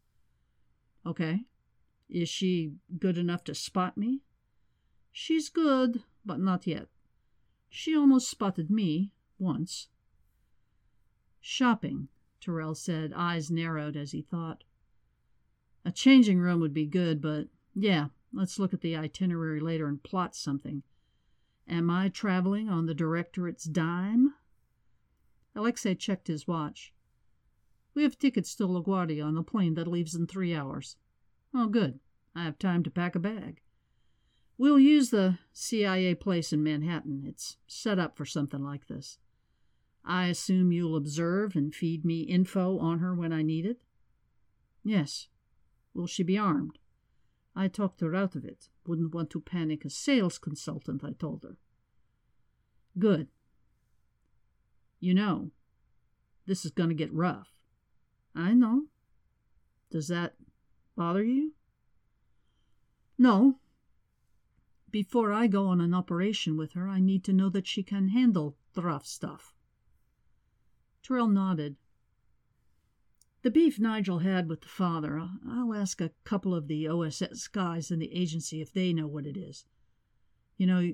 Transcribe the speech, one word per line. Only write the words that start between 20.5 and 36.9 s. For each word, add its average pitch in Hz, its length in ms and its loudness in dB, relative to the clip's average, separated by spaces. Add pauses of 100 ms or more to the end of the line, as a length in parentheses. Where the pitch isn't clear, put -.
Am 170 220 0
I 185 220 0
traveling 196 580 -2
on 165 180 0
the 160 80 -2
directorate's 170 720 -4
dime?" 180 680 2 (1200)
Alexei 214 400 0
checked - 340 -4
his 151 180 -6
watch. 160 460 -4 (1000)
"We 294 80 0
have 294 160 0
tickets 247 380 0
to 208 100 0
LaGuardia 175 580 0
on 151 100 0
the 165 80 -2
plane 170 320 0
that 165 140 -4
leaves 170 260 -2
in 170 120 -2
three 175 280 -4
hours." 139 420 -8 (580)
"Oh, 240 140 2
good. 202 320 0 (340)
I 170 100 -8
have 156 140 -6
time 175 260 0
to 156 60 -4
pack 175 240 -2
a 180 60 0
bag." 196 400 -8 (960)
"We'll 277 240 8
use 277 300 8
the 185 280 4 (140)
C - 320 -2
I 190 140 0
A 185 160 4
place 170 360 -2
in 151 120 2
Manhattan. 151 640 -2